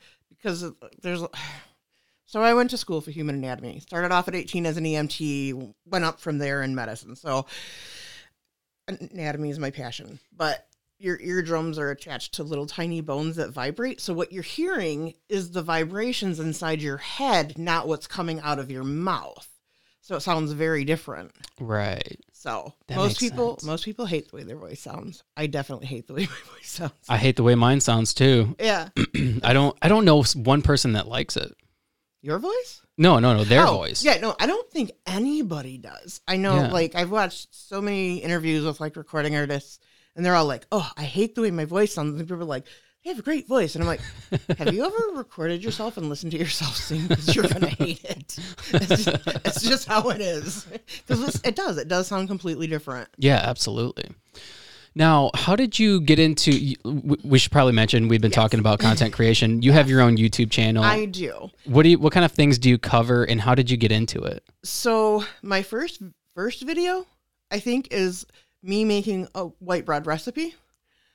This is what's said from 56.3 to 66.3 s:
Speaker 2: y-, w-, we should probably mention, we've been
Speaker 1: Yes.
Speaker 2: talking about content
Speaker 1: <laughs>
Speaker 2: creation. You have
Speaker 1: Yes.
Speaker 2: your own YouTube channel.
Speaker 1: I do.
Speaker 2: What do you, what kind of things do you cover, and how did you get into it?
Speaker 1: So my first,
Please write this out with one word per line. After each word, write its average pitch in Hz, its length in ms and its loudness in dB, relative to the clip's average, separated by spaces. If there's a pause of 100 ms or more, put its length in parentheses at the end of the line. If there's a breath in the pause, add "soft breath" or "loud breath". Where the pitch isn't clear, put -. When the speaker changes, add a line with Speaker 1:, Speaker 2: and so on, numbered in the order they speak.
Speaker 2:
y-, 135 240 2 (100)
w-, 143 400 0
we 139 120 6
should - 140 4
probably 131 220 6
mention, 113 340 4
we've 113 140 6
been 110 100 6
Speaker 1:
Yes. - 60 2
Speaker 2:
talking 110 240 4
about 107 180 4
content 110 340 4
Speaker 1:
<laughs> - 40 -14
Speaker 2:
creation. 113 440 4
You 139 120 8
have 147 140 8
Speaker 1:
Yes. 131 40 0
Speaker 2:
your 131 100 8
own 120 140 8
YouTube 113 340 4
channel. 110 360 2
Speaker 1:
I 214 180 2
do. 180 480 -8 (140)
Speaker 2:
What 143 180 6
do 165 60 10
you, 170 100 10
what 147 140 4
kind 180 100 6
of 160 80 4
things 143 260 6
do 123 120 6
you 123 80 8
cover, 120 480 4
and 113 160 2
how 123 140 4
did 127 140 2
you 127 60 2
get 113 160 4
into 110 320 0
it? - 180 -6 (220)
Speaker 1:
So 220 600 0 (160 loud breath)
my 196 220 -2
first, 240 380 -8 (320)